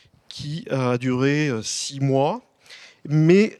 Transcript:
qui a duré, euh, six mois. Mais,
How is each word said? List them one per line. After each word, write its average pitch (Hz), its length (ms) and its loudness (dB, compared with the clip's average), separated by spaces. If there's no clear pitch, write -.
qui - 420 -12
a 127 280 -2
duré, 131 500 0
euh, 113 140 -4
six - 400 -8
mois. 139 400 0
Mais, 165 520 4